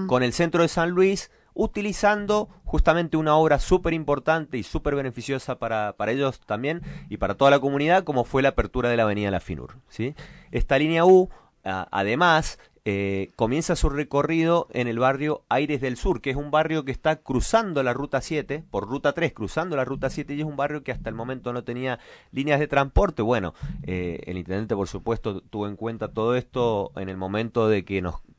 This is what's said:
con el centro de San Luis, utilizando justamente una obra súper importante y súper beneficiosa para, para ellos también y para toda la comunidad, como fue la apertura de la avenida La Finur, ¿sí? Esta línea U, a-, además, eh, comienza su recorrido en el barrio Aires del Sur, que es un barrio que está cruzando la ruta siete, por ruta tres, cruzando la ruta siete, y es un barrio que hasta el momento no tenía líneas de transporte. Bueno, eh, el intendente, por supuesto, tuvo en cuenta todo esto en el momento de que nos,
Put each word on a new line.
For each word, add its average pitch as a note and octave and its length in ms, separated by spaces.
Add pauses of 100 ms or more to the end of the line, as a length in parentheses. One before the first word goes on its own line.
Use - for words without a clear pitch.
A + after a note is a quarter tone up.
con B2+ 160
el A#2+ 100
centro E3+ 300
de D#3+ 60
San E3+ 200
Luis, F#3+ 400 (240)
utilizando G#3 960 (140)
justamente D#3+ 540
una D#3 180
obra D#3 240
súper E3+ 340
importante D3 640
y G2+ 60
súper D3 320
beneficiosa C3 640
para, A2 380
para G#2+ 160
ellos C3+ 260
también C#3 420 (280)
y - 80
para G2 180
toda C#3 160
la C#3 80
comunidad, D3 440
como C3+ 200
fue C3 180
la C#3 80
apertura A#2+ 400
de A#2+ 80
la A2+ 60
avenida G#2 260
La F#2 100
Finur, C2+ 360 (140)
¿sí? B2+ 260 (340)
Esta C3+ 300
línea E3 260
U, F#3 240 (340)
a-, F#2+ 280
además, D#3 680 (300)
eh, G2 460
comienza D3 400
su D3+ 140
recorrido D#3+ 840
en B2 160
el A#2 100
barrio C3+ 520
Aires C#3 320
del C3 160
Sur, D#3+ 240
que C#3 80
es B2+ 80
un D3 140
barrio D#3 340
que C3 80
está D#3 240
cruzando D3 680
la B2 80
ruta C3+ 300
siete, D3+ 500
por G2 160
ruta C#3+ 240
tres, E3 220
cruzando D#3 420
la C3 80
ruta C3+ 260
siete, C#3+ 260
y D3 40
es D#3 60
un D3 100
barrio D3 280
que B2+ 100
hasta - 160
el A2 60
momento A#2+ 360
no A#2+ 140
tenía B2 340 (320)
líneas C#3+ 300
de D3 80
transporte. C#3 520
Bueno, G#2+ 320 (300)
eh, F2+ 420
el F2+ 120
intendente, F#2+ 360
por G2 140
supuesto, G#2 540
tuvo G#2 260
en G2+ 80
cuenta A2 380
todo A#2 240
esto A#2 580
en F#2+ 140
el F#2 80
momento A2 500
de G2+ 160
que F#2+ 180
nos, F2 200 (180)